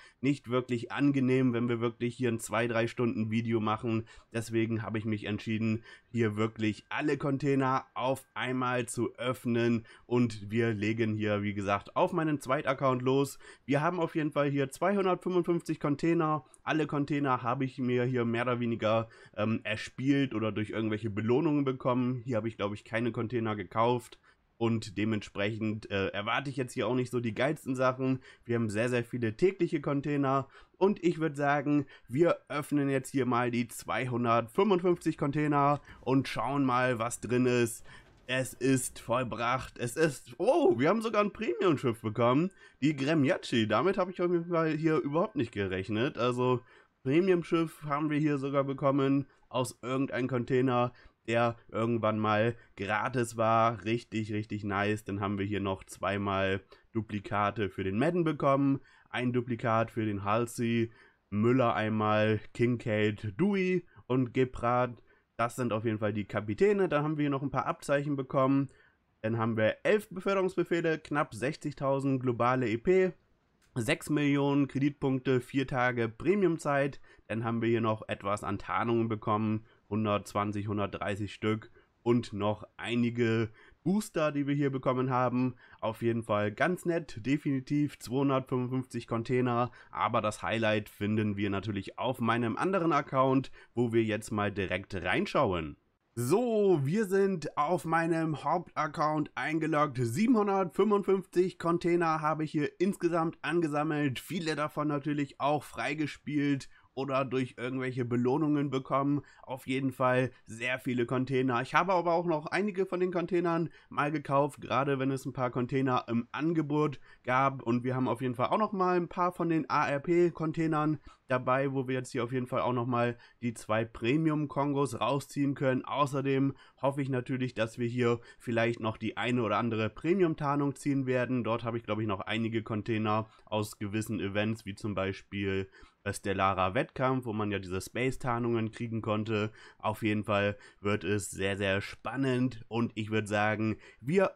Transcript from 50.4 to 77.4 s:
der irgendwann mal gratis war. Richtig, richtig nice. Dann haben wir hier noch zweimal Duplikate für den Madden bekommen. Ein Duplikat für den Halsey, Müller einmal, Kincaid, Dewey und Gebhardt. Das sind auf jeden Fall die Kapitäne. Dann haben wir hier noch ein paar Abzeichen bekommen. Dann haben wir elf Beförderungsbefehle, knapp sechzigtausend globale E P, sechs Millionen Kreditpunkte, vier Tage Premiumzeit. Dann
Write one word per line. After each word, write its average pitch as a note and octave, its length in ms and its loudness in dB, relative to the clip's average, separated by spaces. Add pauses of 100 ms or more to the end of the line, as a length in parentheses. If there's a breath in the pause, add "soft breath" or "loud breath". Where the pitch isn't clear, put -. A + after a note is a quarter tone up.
der A#2 300 2 (140)
irgendwann A2 480 0
mal G#2+ 360 2 (220 loud breath)
gratis A2 580 -2
war. A2+ 480 2
Richtig, A2 480 -4
richtig G#2 320 -4
nice. G#2 400 0
Dann G2 180 -6
haben G2+ 180 -2
wir G2 80 -2
hier G2+ 120 -2
noch F#2+ 240 -2
zweimal G2 800 -2 (320 loud breath)
Duplikate G#2 760 -2
für G2 140 -6
den F#2+ 140 -2
Madden E3+ 260 2
bekommen. C#3 560 2 (300 soft breath)
Ein A#2+ 240 -2
Duplikat A#2 560 0
für A2 160 -2
den G2+ 180 -4
Halsey, A#2 680 0 (400 soft breath)
Müller A#2 420 4
einmal, G#2+ 640 2 (140)
Kincaid, G#2+ 840 0
Dewey F#3 480 2 (180 soft breath)
und B2+ 300 0
Gebhardt. B2 640 0 (340 soft breath)
Das A#2 200 -2
sind A#2+ 160 0
auf G#2+ 140 0
jeden A2 140 0
Fall G#2+ 120 0
die G2+ 140 -2
Kapitäne. F3 640 2
Dann D3 120 2
haben D3+ 160 -2
wir D3 60 0
hier D3 60 0
noch C#3 140 -2
ein D3 60 -2
paar C3 160 -2
Abzeichen C#3+ 520 -2
bekommen. C3+ 500 2 (540 soft breath)
Dann A2 160 0
haben A2+ 180 0
wir A2 280 2
elf G3+ 260 2
Beförderungsbefehle, F3 880 0
knapp D3 340 -4
sechzigtausend C3+ 880 -2
globale B2 460 0
E A2 100 0
P, F#3 360 4 (600)
sechs C3 360 -2
Millionen C#3+ 580 4
Kreditpunkte, C3+ 720 0
vier C3+ 260 -2
Tage B2 440 0
Premiumzeit. D3 880 0 (280 soft breath)
Dann A2+ 180 -4